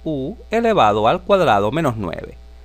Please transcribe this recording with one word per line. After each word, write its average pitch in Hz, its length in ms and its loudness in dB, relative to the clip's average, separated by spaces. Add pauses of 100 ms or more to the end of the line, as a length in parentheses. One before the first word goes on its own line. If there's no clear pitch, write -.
u 151 300 -6 (140)
elevado 127 600 2
al 175 140 -2
cuadrado 117 480 2
menos 143 260 -2
nueve. - 400 -10 (280)